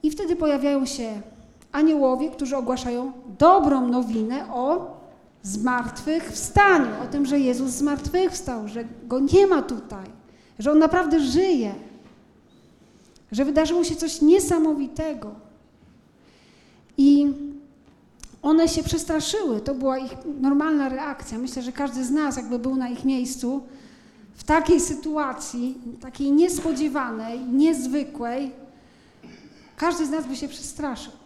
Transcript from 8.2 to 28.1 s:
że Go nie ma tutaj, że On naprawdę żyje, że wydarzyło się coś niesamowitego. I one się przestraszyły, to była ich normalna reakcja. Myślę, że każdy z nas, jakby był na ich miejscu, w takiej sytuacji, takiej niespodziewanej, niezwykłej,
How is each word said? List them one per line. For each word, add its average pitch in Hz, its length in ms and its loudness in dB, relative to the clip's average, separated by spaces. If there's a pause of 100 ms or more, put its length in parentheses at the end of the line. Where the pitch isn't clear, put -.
że 226 160 -10 (240)
Go 247 120 -2
nie 349 280 6
ma 330 140 4
tutaj, 214 440 -10 (540)
że 240 120 0
On 302 80 8
naprawdę 320 400 4
żyje, 277 560 2 (1600)
że 233 140 0
wydarzyło 320 380 2
się 330 120 -2
coś 320 260 -4
niesamowitego. 311 1120 2 (1700)
I 285 360 6 (1120)
one 320 200 6
się 330 160 -2
przestraszyły, 311 800 -2
to 277 140 -4
była 262 220 0
ich 262 140 -6 (300)
normalna 285 480 2
reakcja. 262 480 -8
Myślę, 254 240 -8
że 247 100 -8
każdy 262 340 -4
z 240 60 -2
nas, 285 260 0
jakby 240 220 -6
był 262 160 -2
na 254 140 -2
ich 247 160 -6
miejscu, 262 560 -2 (760)
w - 80 -20
takiej 320 360 4
sytuacji, 269 1000 -6 (240)
takiej 277 300 -4
niespodziewanej, 269 1080 0
niezwykłej, 262 1120 0 (1300)